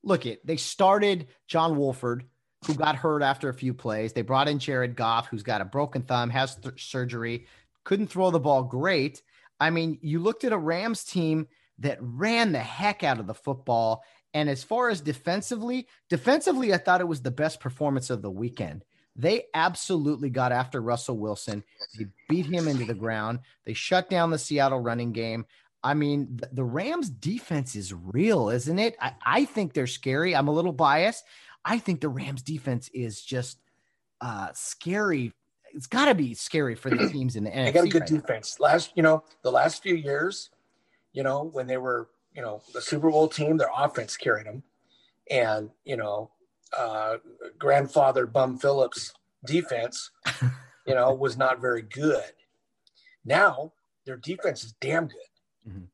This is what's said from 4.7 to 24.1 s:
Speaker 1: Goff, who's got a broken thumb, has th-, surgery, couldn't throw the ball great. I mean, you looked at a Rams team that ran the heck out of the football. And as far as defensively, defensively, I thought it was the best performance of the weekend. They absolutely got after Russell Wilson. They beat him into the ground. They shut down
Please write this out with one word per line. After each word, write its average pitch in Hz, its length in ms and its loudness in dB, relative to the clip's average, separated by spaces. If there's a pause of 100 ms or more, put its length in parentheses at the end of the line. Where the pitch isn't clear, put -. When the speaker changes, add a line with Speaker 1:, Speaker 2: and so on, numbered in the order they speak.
Speaker 1:
Goff, 117 320 0
who's 104 160 -8
got 107 180 0
a 92 40 -2
broken 139 360 -4
thumb, 120 300 0
has 131 240 0
th-, - 340 -12
surgery, 120 560 -6 (380)
couldn't 202 240 0
throw 185 240 2
the 165 80 4
ball 135 240 4
great. 139 580 0 (380)
I 151 100 4
mean, 165 320 0
you 160 180 0
looked 220 240 -2
at 247 100 2
a 208 40 0
Rams 180 460 -2
team 160 440 0 (320)
that 143 200 -2
ran 190 540 0
the 127 60 0
heck 190 440 -4
out 131 160 2
of 101 80 -8
the 110 60 -8
football. 117 680 -2 (300)
And 151 160 0
as 135 140 -4
far 240 260 0
as 185 120 -4
defensively, 208 840 -4 (220)
defensively, 254 640 2
I 175 40 4
thought 180 240 4
it 180 60 0
was 151 140 -2
the 127 100 -2
best 151 280 -2
performance 135 500 -2
of 117 120 -2
the 101 100 -6
weekend. 98 540 -6 (300)
They 185 380 2
absolutely 156 760 0
got 127 240 0
after 127 280 -2
Russell 117 360 -2
Wilson. 104 460 -6 (360)
They 107 60 -6 (240)
beat 160 160 2
him 165 220 0
into 131 180 0
the 113 80 -4
ground. 110 460 -4 (260)
They 113 80 -8
shut 180 360 0
down 170 220 2